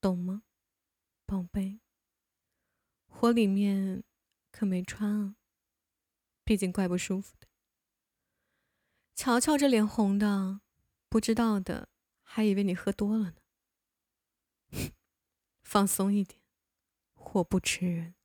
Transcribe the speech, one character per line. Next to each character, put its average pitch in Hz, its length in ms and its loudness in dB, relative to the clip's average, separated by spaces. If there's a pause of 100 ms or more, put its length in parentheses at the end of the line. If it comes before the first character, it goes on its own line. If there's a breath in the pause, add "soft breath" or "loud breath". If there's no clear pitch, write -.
懂 185 160 0
吗， 185 260 -6 (800)
宝 190 180 -4
贝？ 196 360 -6 (1300)
我 - 240 0
里 233 160 4
面 196 560 0 (480)
可 - 140 -6
没 180 180 -2
穿 208 280 -6
啊， 208 240 -4 (1080)
毕 214 140 2
竟 185 140 -2
怪 185 160 0
不 180 100 0
舒 190 240 -4
服 - 180 -18
的。 - 80 -20 (1700)
瞧 247 260 2
瞧 294 180 2
这 277 100 2
脸 220 200 4
红 202 300 2
的， 196 440 0 (480)
不 220 120 2
知 226 140 0
道 220 240 2
的 - 300 -6 (320)
还 - 220 -4
以 202 120 4
为 202 80 0
你 185 100 2
喝 180 180 -2
多 208 260 0
了 190 140 -2
呢。 - 60 -20 (1300)
<laughs> - 260 -8 (680)
放 202 240 2
松 196 260 0
一 202 100 2
点， - 180 -12 (720)
我 - 300 -2
不 185 160 0
吃 - 280 -2
人。 170 380 -6